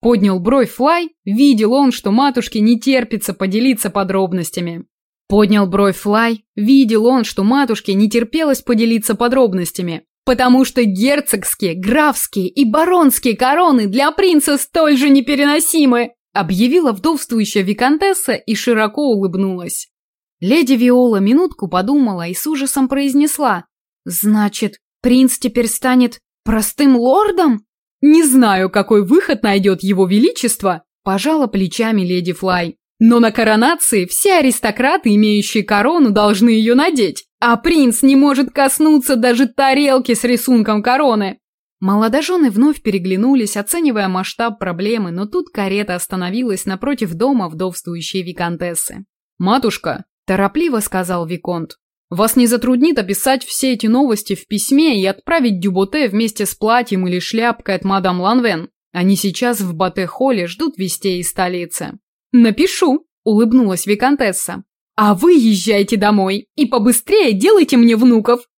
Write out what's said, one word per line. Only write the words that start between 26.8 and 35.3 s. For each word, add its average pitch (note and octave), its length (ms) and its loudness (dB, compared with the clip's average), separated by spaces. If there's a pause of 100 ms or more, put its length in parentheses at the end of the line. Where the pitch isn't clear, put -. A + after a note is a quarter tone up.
лордом?» D#4 720 2 (340)
«Не D#4 220 6
знаю, A3 480 2
какой G#3 340 2
выход C#4 380 2
найдёт G3 400 0
его F#3+ 240 2
величество», G3+ 800 0 (180)
пожала C4 460 -2
плечами G#3 540 -2
леди F3+ 300 -4
Флай. F3 460 -4 (200)
«Но A#3 200 6
на A3+ 140 4
коронации A3 760 0
все F#4 320 2
аристократы, B3+ 760 0
имеющие G#3 500 0